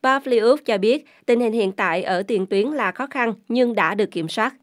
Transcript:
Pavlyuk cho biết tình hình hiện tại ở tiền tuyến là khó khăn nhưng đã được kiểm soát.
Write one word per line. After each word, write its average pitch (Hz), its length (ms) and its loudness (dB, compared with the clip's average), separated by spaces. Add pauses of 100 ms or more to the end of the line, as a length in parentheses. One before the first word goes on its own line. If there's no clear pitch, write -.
Pavlyuk 262 600 2
cho 214 140 0
biết 226 260 2 (220)
tình 240 140 2
hình 233 120 0
hiện 208 200 0
tại 185 300 -2
ở 185 200 -2
tiền 196 240 -2
tuyến 208 220 0
là 247 240 -2
khó 277 140 -8
khăn 240 280 -4 (140)
nhưng 240 260 0
đã 185 200 0
được 202 160 -2
kiểm 165 180 -6
soát. 226 340 -4